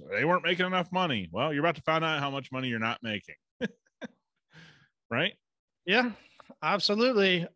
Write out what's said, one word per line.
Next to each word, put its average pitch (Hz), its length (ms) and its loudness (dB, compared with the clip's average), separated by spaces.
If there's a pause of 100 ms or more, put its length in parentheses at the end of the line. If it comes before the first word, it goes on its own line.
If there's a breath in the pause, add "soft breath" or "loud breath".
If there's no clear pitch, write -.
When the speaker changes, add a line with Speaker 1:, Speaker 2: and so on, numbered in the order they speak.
(120)
Speaker 1:
they 104 140 0
weren't 170 200 2
making 180 200 0
enough 185 260 0
money. 170 400 0
Well, 147 220 0
you're 143 100 0
about 165 120 2
to 151 60 -16
find 160 220 2
out 156 160 0
how 139 100 -2
much 139 220 -8
money 131 180 -4
you're 117 100 -2
not 113 240 -2
making. 104 320 -8 (260)
<laughs> 240 60 -2 (1400 soft breath)
Right? 139 240 0 (520)
Speaker 2:
Yeah, 226 260 4 (500 loud breath)
absolutely. 196 960 2